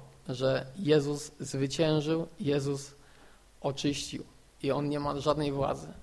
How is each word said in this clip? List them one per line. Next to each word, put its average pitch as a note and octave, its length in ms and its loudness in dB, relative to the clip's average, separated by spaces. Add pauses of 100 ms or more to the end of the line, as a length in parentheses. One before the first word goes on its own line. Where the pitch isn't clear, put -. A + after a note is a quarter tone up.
(300)
że C3 360 2 (100)
Jezus D3 640 2
zwyciężył, D3+ 880 0 (120)
Jezus C#3+ 520 -2 (680)
oczyścił - 640 -2 (400)
i C#3 80 2
On C#3+ 180 2
nie D3 100 0
ma C#3+ 200 -2
żadnej D3 320 2
władzy. C#3 360 -2 (160)